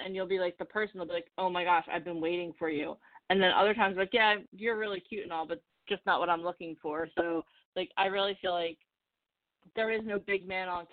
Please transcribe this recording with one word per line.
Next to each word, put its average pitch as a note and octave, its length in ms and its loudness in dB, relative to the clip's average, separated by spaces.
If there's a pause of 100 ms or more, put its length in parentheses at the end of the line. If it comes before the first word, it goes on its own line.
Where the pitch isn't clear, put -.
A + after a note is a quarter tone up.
and F#3+ 120 -6
you'll F#3+ 100 -2
be F#3 140 0
like, F3 180 0
the F#3+ 80 -6
person G#3 340 -4
will F3 80 -4
be F3 60 -8
like, E3+ 240 -6
"Oh F#3 120 0
my F3+ 140 0
gosh, F3 280 4
I've E3+ 140 -4
been E3+ 160 -4
waiting E3+ 360 -2
for E3 120 -4
you." D3+ 280 -4 (320)
And F#3+ 120 6
then F#3 100 6
other D#4 220 6
times, G3 240 2
like, F#3+ 160 0
"Yeah, G#3+ 240 6 (180)
you're A3 220 -2
really G#3 240 -4
cute - 220 -10
and - 100 -8
all, D#3+ 120 -4
but E3 160 -8 (280)
just G3+ 160 -4
not F3 140 4
what F3 100 2
I'm E3+ 140 2
looking E3+ 380 -6
for." D#3+ 360 -4
So, E3+ 260 0 (320)
like, F#3 220 -4
I F#3+ 80 2
really G3 360 -2
feel F#3 120 -2
like E3+ 240 -2 (1000)
there A3 160 0
is A3 140 0
no G#3 140 -2
big G3 280 -2
man F#3 220 -2
on F3 240 -4